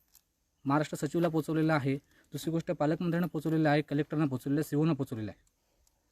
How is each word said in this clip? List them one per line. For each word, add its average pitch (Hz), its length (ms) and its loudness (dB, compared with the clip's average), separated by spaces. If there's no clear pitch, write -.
महाराष्ट्र 147 320 0
सचिवला 170 320 0
पोचवलेलं 156 440 0
आहे, 139 220 2
दुसरी 156 180 -6
गोष्ट 165 200 -2
पालकमंत्र्यांना 170 560 0
पोचवलेलं 156 420 0
आहे, 147 120 4
कलेक्टरना 151 440 -2
पोचवलेलं 139 340 -2
आहे, 151 100 -4
सीओना 156 240 2
पोचवलेलं 110 380 -4
आहे. - 180 -20